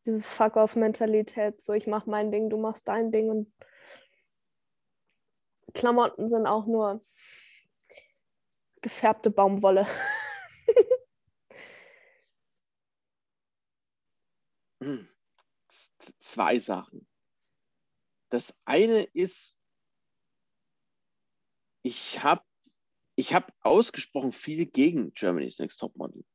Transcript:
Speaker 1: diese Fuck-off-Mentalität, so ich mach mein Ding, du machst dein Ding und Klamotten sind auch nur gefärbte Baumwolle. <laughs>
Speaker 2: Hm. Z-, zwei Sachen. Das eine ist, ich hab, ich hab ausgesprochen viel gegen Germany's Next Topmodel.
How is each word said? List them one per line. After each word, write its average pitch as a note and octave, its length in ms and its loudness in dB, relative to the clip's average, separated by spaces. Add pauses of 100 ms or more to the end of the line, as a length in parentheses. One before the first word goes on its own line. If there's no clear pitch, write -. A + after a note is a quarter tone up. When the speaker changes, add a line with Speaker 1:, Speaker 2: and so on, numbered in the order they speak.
Speaker 1:
diese A3 180 -2
Fuck-off-Mentalität, A3 1400 0
so G#3 100 -6
ich G#3 140 -2
mach G#3 200 -4
mein G#3+ 260 -4
Ding, G#3+ 180 -2
du G#3+ 80 -4
machst A3 300 -6
dein A3 240 -2
Ding A3 180 0
und A3 220 -4 (2250)
Klamotten A#3+ 540 0
sind A3+ 180 0
auch G#3+ 200 0
nur A3 340 -2 (1800)
gefärbte A3 480 0
Baumwolle. G3 560 4 (800)
<laughs> A#4+ 400 4 (3750)
Speaker 2:
Hm. B2+ 260 -8 (600)
Z-, - 220 -20 (280)
zwei A2 400 0
Sachen. - 480 -8 (1200)
Das - 340 -6
eine G#3 400 2
ist, - 520 -6 (2250)
ich - 400 -10
hab, D#3+ 220 2 (680)
ich - 200 -4
hab F3+ 260 0
ausgesprochen C#3 720 2
viel D#3 340 -6
gegen C#3 480 2
Germany's E2 440 -2
Next - 220 -10
Topmodel. - 440 -12 (100)